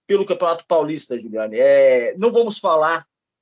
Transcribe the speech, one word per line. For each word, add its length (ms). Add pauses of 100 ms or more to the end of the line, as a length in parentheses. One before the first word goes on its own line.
pelo 220
Campeonato 400
Paulista, 500
Juliane. 400
É, 600
não 140
vamos 280
falar 440 (380)